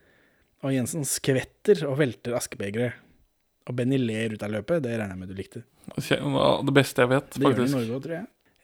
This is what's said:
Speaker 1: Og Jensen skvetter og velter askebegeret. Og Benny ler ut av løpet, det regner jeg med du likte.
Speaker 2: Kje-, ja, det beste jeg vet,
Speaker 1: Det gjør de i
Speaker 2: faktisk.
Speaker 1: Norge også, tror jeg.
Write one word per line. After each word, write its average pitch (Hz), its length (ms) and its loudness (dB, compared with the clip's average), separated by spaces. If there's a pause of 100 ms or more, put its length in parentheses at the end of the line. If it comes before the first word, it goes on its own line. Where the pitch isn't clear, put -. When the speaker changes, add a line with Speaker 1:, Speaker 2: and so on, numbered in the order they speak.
(640)
Speaker 1:
Og 135 100 -2
Jensen 135 340 -2
skvetter 156 800 2
og 139 140 0
velter 120 340 -2
askebegeret. 113 640 -4 (720)
Og 127 80 -6
Benny 127 240 0
ler 110 360 -2
ut 101 80 -10
av 104 80 -4
løpet, 143 320 -2
det 117 140 -4
regner 101 180 -6
jeg 92 60 -10
med 92 100 -12
du 95 40 -12
likte. 98 280 -12 (320)
Speaker 2:
Kje-, - 240 0
ja, 139 300 2 (140)
det 139 120 2
beste 135 280 4
jeg 123 80 4
vet, 139 200 0
Speaker 1:
Det - 120 -8
gjør 139 120 4
de - 0 -
i 127 80 2
Speaker 2:
faktisk. 139 140 0
Speaker 1:
Norge 117 180 -4
også, 135 80 -8
tror 165 140 -8
jeg. 196 100 -12 (360)